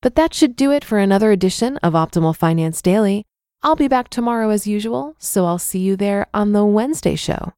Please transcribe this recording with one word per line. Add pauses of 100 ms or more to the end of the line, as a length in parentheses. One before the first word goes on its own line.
But
that
should
do
it
for
another
edition
of
Optimal
Finance
Daily. (380)
I'll
be
back
tomorrow
as
usual,
so
I'll
see
you
there
on
the
Wednesday
show